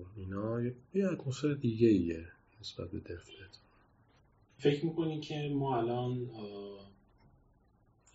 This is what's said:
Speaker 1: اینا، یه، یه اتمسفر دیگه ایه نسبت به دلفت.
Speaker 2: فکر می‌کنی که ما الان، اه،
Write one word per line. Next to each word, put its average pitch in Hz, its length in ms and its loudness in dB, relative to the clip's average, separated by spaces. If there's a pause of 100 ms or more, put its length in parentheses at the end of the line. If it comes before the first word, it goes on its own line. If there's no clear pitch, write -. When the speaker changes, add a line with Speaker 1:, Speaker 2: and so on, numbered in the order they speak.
(180)
Speaker 1:
اینا، 101 440 -4
یه، 123 120 -2 (200)
یه 196 140 4
اتمسفر 147 460 -2
دیگه 117 340 4
ایه 85 380 4 (360)
نسبت 92 300 -10
به 90 80 -6
دلفت. - 640 -14 (960)
Speaker 2:
فکر 147 280 4
می‌کنی 156 340 0
که 147 340 -2
ما 135 240 2
الان، 123 560 0
اه، 101 580 -10 (1200)